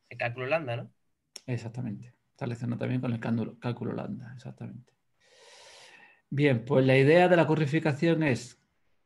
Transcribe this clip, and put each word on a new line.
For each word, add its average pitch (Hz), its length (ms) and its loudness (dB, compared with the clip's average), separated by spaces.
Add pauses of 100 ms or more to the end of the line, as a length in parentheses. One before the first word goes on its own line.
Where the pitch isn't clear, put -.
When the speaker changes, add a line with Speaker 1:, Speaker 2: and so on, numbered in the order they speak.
Speaker 1:
El 123 80 -20
cálculo 120 300 -6
lambda, 143 280 -4
¿no? 165 160 -12 (540)
Speaker 2:
Exactamente. 113 680 -8 (180)
Está - 140 -10
relacionado 120 340 -8
también 120 200 -4
con 123 140 -4
el 113 80 -6
cálculo, 113 380 -4
cálculo 117 340 -6
lambda, 120 420 -10
exactamente. 123 560 -16 (1400)
Bien, 135 360 2
pues 135 200 4
la 131 120 6
idea 165 320 6
de 180 80 6
la 160 100 4
codificación 156 760 0
es - 340 -2 (480)